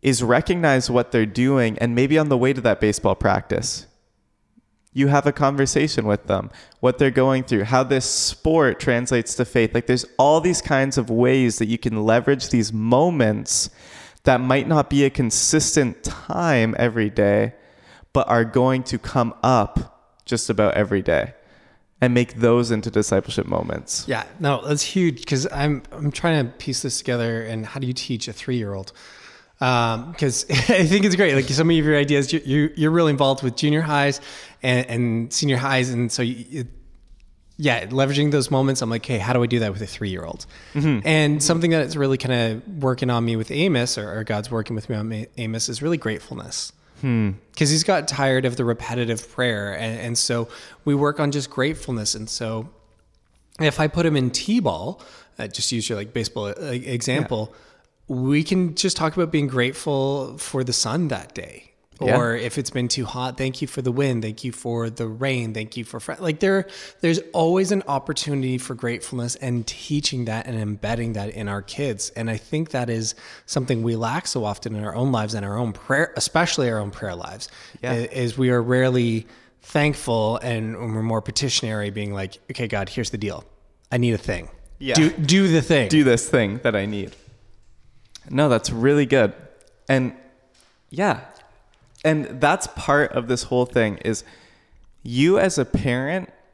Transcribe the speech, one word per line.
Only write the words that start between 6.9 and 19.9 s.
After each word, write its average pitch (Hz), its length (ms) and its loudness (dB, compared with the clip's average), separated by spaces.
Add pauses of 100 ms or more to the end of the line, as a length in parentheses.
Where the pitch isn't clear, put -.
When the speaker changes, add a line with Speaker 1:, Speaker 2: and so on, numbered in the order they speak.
Speaker 1:
they're 139 140 4
going 131 320 2
through, 104 220 2
how 127 180 4
this 131 220 0
sport - 760 2
translates 123 560 0
to 127 100 0
faith. 113 280 2
Like, 120 140 0
there's 127 180 2 (120)
all 147 240 6
these 175 200 2
kinds 135 360 0
of 113 120 -2
ways 123 500 4
that 113 80 2
you 113 100 0
can 110 280 -2
leverage 123 440 2
these 110 220 2
moments 117 1000 2 (540)
that 127 180 4
might 131 260 2
not 151 220 2
be 143 160 4
a 135 40 4
consistent 135 920 2
time 127 760 0
every 113 300 2
day, 104 440 2 (600)
but - 160 2
are 117 160 4
going 127 380 2
to 123 140 -6
come 117 360 -2 (100)
up - 720 0 (100)